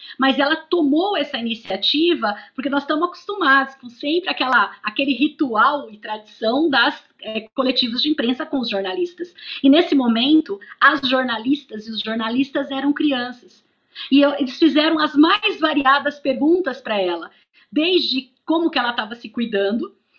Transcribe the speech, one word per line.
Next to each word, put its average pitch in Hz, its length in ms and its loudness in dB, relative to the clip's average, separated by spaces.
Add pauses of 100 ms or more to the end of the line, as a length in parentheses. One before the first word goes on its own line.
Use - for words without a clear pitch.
(200)
mas 269 200 2
ela 285 160 0
tomou 330 600 0
essa 294 220 -4
iniciativa 226 1000 -2 (200)
porque 262 140 -4
nós 277 140 -2
estamos 311 240 -2
acostumados 277 680 -2
com 240 140 -20
sempre 302 400 -4
aquela, 247 540 0
aquele 262 300 -2
ritual 254 800 0
e 214 60 -20
tradição 226 720 -4
das, 262 320 0 (200)
é, 220 320 -8
coletivas 254 480 -2
de 294 80 0
imprensa 262 360 -2
com 277 140 -4
os 226 100 -4
jornalistas. 202 640 -6 (280)
E 277 80 6
nesse 339 240 6
momento, 262 640 2 (220)
as 277 260 4
jornalistas 247 800 -2
e 226 40 -12
os 214 100 -8
jornalistas 233 680 -4
eram 269 200 -2
crianças. 254 720 -4 (480)
E 277 100 6
eu, 285 140 4
eles 277 220 -4
fizeram 311 420 4
as 302 160 0
mais 370 440 4
variadas 285 600 2
perguntas 285 640 0
pra 214 180 -2
ela, 180 300 -2 (420)
desde 294 600 0 (140)
como 330 240 2
que 302 100 -2
ela 240 140 0
tava 226 220 -6
se - 140 -16
cuidando, 214 640 -2 (240)